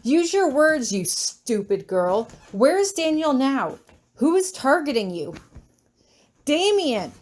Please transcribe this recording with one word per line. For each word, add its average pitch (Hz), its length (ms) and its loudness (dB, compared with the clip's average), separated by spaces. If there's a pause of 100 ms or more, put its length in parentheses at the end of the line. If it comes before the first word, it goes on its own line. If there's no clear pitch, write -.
Use 330 300 2
your 392 160 2
words, 294 420 2
you 190 120 -2
stupid - 840 -4
girl. 185 420 0 (220)
Where's 349 420 2
Daniel 311 400 0
now? 262 440 0 (380)
Who 320 200 2
is 370 160 0
targeting 269 580 0
you? 170 260 -8 (1080)
Damien! 302 680 0 (100)